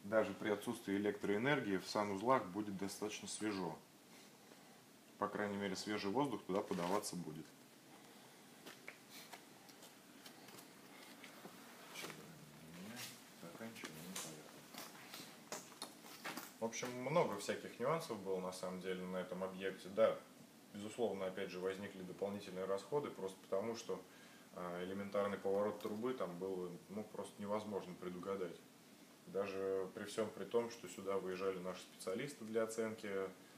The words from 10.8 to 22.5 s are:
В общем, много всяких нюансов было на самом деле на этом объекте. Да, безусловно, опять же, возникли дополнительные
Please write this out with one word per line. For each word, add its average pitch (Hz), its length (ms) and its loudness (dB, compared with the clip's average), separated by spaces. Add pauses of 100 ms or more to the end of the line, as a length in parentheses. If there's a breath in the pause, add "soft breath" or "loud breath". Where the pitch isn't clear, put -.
В 113 60 0
общем, 120 220 0 (140)
много 131 360 6
всяких 101 420 -2
нюансов 135 400 2
было 95 200 2
на 92 120 0
самом 92 300 -2
деле 92 240 0
на 92 120 0
этом 90 260 0
объекте. 95 460 -2
Да, 101 280 8 (560)
безусловно, 101 540 2
опять 95 220 -2
же, 90 100 -4
возникли 95 420 0
дополнительные 95 640 -2